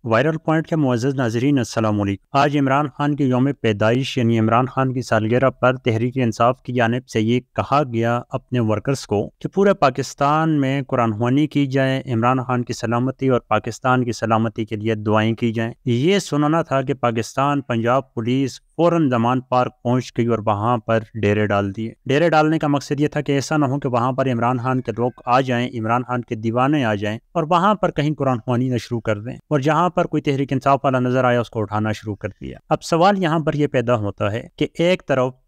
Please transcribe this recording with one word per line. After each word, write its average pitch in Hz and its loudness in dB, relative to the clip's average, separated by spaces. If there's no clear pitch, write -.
वायरल 127 2
पॉइंट 160 -2
के 165 -2
मुअज़्ज़ज़ 131 0
नाज़रीन, 127 0
अस्सलाम 110 0
वालेकुम। 101 -2
आज 143 2
इमरान 139 2
खान 147 -2
के 143 0
यौम 127 2
पैदाइश 113 0
यानी 117 2
इमरान 113 2
खान 131 -2
की 123 -4
सालगिरह 117 2
पर 127 2
तहरीक 120 -2
इंसाफ 120 0
की 127 -8
जानिब 123 0
से 113 -2
ये 117 2
कहा 139 0
गया 117 -2
अपने 123 -4
वर्कर्स 107 -2
को 104 0
कि - -6
पूरे 196 2
पाकिस्तान 147 0
में 135 0
कुरान 120 0
ख्वानी 123 0
की 143 0
जाए, 131 0
इमरान 123 0
खान 123 -2
की 117 -6
सलामती 123 -2
और 123 2
पाकिस्तान 120 0
की 113 -4
सलामती 113 -2
के 110 -8
लिए 107 -2
दुआएं 107 2
की 117 -2
जाएं। 113 -4
ये 151 2
सुनाना 151 0
था 135 -2
कि 135 -4
पाकिस्तान 131 -2
पंजाब 120 0
पुलिस 123 -2
फौरन 165 2
जमान 123 2
पार्क 123 2
पहुंच 123 0
गई 117 0
और 113 0
वहां 110 0
पर 113 0
डेरे 104 2
डाल 101 0
दिए। 113 -8
डेरे 151 2
डालने 156 2
का 151 -2
मकसद 143 -2
ये 147 2
था 151 -4
कि 139 -2
ऐसा 139 -2
ना 147 2
हो 131 -2
कि 139 -4
वहां 123 0
पर 135 0
इमरान 123 0
खान 127 -2
के 120 -6
लोग 117 -4
आ 127 4
जाएं, 123 -2
इमरान 117 -2
खान 123 -4
के 117 -8
दीवाने 127 0
आ 110 0
जाएं 104 -4
और 165 0
वहां 180 2
पर - 0
कहीं 151 0
कुरान 131 0
ख्वानी 127 0
न 123 0
शुरू 117 -6
कर 107 -2
दें। 120 -12
और 151 2
जहां 156 2
पर 170 0
कोई 151 -2
तहरीक 139 -2
इंसाफ 139 2
वाला 131 2
नजर 123 0
आया, 123 2
उसको 113 -6
उठाना 107 -2
शुरू 107 -8
कर 104 -10
दिया। - -14
अब 156 0
सवाल 180 2
यहाँ 165 0
पर 147 -2
यह 147 2
पैदा 123 2
होता 104 -2
है 113 -8
कि 151 0
एक 180 2
तरफ 131 -2